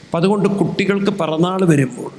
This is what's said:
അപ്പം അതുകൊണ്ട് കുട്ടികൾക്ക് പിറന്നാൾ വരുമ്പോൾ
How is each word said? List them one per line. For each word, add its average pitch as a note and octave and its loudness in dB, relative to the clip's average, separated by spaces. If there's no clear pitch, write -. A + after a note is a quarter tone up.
അപ്പം - -6
അതുകൊണ്ട് G3+ 2
കുട്ടികൾക്ക് G3 0
പിറന്നാൾ F3 0
വരുമ്പോൾ C#3 0